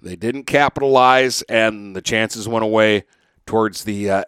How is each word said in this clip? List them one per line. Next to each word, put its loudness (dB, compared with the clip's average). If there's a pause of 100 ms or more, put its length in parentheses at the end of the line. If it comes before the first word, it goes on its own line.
They -12
didn't -8
capitalize, 2
and -2
the -10
chances -4
went -2
away 2 (420)
towards -2
the, -4
uh, 0